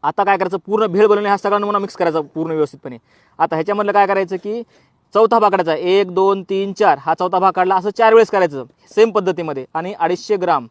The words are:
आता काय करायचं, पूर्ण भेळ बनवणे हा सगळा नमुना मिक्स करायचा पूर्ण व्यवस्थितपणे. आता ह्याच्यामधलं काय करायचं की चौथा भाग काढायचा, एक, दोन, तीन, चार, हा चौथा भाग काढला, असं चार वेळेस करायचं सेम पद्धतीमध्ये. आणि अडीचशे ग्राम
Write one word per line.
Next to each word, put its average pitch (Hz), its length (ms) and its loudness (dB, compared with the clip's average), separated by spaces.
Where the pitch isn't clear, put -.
आता 160 200 -2
काय 196 140 2
करायचं, 185 200 -4
पूर्ण 214 280 -2
भेळ 202 220 2
बनवणे 208 220 2
हा 202 80 2
सगळा 202 200 -2
नमुना 202 220 -2
मिक्स 196 160 -8
करायचा 160 260 -2
पूर्ण 160 300 -8
व्यवस्थितपणे. 143 460 -6
आता 165 160 0
ह्याच्यामधलं 202 360 -2
काय 202 160 4
करायचं 190 280 -2
की 208 280 -8
चौथा 220 260 4
भाग 208 120 4
काढायचा, 165 240 0
एक, 180 360 0
दोन, 190 320 0
तीन, 196 300 -4
चार, 175 280 2
हा 160 120 -2
चौथा 180 260 -2
भाग 190 120 2
काढला, 185 240 0
असं 185 140 -2
चार 220 240 2
वेळेस 226 160 6
करायचं 156 340 -2
सेम 220 160 4
पद्धतीमध्ये. 170 600 -4
आणि 175 200 -6
अडीचशे 175 440 -2
ग्राम 160 340 -2